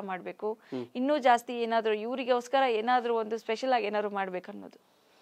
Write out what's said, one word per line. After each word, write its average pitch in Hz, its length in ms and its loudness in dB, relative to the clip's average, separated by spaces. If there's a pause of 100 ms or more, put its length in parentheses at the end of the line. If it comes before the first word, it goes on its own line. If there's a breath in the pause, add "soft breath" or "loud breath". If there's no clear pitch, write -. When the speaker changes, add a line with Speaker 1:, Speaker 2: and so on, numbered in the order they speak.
Speaker 1:
ಮಾಡ್ಬೇಕು, 196 580 -6 (120)
Speaker 2:
ಹ್ಮ್. 120 140 -4 (100)
Speaker 1:
ಇನ್ನೂ 269 220 2
ಜಾಸ್ತಿ 240 360 4
ಏನಾದ್ರೂ 226 400 0
ಇವರಿಗೋಸ್ಕರ 240 760 0
ಏನಾದ್ರೂ 233 460 2
ಒಂದು 226 220 -2
ಸ್ಪೆಷಲ್ 226 360 0
ಆಗಿ 226 120 2
ಏನಾದ್ರು 208 240 0
ಮಾಡ್ಬೇಕು 190 420 -6
ಅನ್ನೋದು. - 420 -18 (280 soft breath)